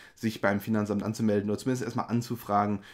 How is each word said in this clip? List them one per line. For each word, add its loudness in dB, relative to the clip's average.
sich -4
beim 2
Finanzamt 0
anzumelden 2
oder -2
zumindest -2
erstmal -4
anzufragen 0